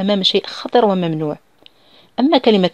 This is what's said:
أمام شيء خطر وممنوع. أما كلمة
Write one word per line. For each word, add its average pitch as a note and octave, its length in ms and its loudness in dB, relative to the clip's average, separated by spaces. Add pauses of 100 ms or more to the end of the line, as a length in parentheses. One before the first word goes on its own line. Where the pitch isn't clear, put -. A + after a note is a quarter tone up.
أمام G3 220 -2
شيء - 220 -2
خطر - 400 0
وممنوع. D#3+ 520 -2 (840)
أما C#4 180 2
كلمة G3+ 360 2